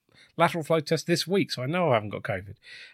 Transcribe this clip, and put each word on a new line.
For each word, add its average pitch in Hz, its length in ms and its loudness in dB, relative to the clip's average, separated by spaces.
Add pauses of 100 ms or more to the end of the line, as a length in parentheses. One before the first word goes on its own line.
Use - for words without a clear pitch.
(380)
lateral 165 260 2
flow 160 160 2
test 151 260 -2
this 175 200 0
week, 175 240 0
so 123 120 -6
I 127 40 -4
know 170 240 0
I 123 40 6
haven't 107 160 2
got 101 120 -6
covid." 98 320 -6 (400)